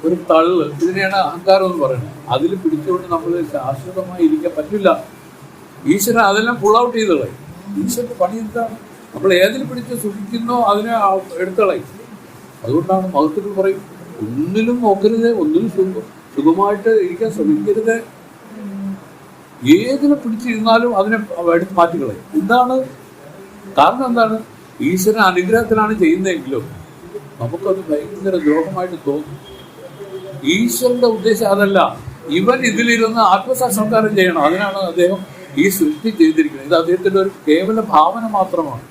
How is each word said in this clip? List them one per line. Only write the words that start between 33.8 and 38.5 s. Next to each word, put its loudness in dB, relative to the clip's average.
ചെയ്യണം. 4
അതിനാണ് 0
അദ്ദേഹം 0
ഈ 4
സൃഷ്ടി 0
ചെയ്തിരിക്കുന്നത്. 2
ഇത് 2
അദ്ദേഹത്തിന്റെ 2
ഒരു 0
കേവല 2
ഭാവന 2
മാത്രമാണ്. -2